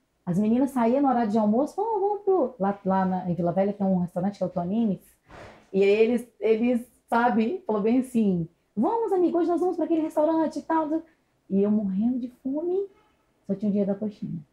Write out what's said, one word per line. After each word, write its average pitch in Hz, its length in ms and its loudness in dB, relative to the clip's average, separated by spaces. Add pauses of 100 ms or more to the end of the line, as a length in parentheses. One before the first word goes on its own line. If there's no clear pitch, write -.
(260)
As 175 120 -2
meninas 233 340 2
saíam 247 300 2
no 277 80 4
horário 240 220 0
de 226 60 2
almoço, 220 380 2
"Vamos, 415 260 -2
vamos 403 220 -2
pro", 359 360 0
lá, 196 260 -2
lá 190 200 2
na, 185 240 -2
em 175 40 0
Vila 175 180 0
Velha 196 220 0
tem 196 140 -4
um 185 120 2
restaurante 180 380 -4
que - 60 -4
é - 40 -2
o - 20 -6
Tonines, 185 500 -2 (760)
e 190 100 2
aí 196 60 4
eles, 226 380 2 (120)
eles, 226 460 0 (220)
sabe, 233 580 0
falou 214 160 -2
bem 226 180 2
assim, 202 480 0 (280)
"Vamos, 415 380 0
amigo, 349 240 2
hoje 339 120 2
nós 349 120 0
vamos 359 140 0
pra 311 100 -2
aquele 320 160 0
restaurante 311 580 0
e - 20 -6
tal." 320 400 -2 (480)
E 196 140 2
eu 208 80 2
morrendo 214 480 0
de 247 80 -6 (160)
fome, 349 420 -2 (640)
só 196 80 -2
tinha 208 140 -4
o - 20 0
dinheiro 202 200 0
da 196 60 -4
coxinha. 202 420 -8 (120)